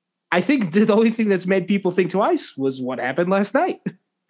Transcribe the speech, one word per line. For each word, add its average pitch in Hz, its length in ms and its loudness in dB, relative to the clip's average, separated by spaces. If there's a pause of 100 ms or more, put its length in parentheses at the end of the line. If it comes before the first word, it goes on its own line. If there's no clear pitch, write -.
(320)
I 175 100 2
think 214 300 0
the, 208 140 4
the 208 100 4
only 226 160 4
thing 220 180 -2
that's 180 160 0
made 185 220 0
people 196 240 0
think 180 200 0
twice 269 460 -2
was 135 240 -4
what 127 160 -6
happened 139 320 -2
last 202 240 0
night. 330 320 0
<laughs> 180 60 -8 (380)